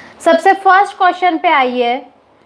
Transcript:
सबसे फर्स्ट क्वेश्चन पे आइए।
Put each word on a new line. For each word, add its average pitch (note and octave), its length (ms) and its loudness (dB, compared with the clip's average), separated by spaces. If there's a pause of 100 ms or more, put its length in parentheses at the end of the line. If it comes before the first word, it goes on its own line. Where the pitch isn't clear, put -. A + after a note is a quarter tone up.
(200)
सबसे E4 340 2
फर्स्ट G4 440 0
क्वेश्चन F4+ 400 0
पे D#4+ 100 -4
आइए। B3+ 580 -2 (400)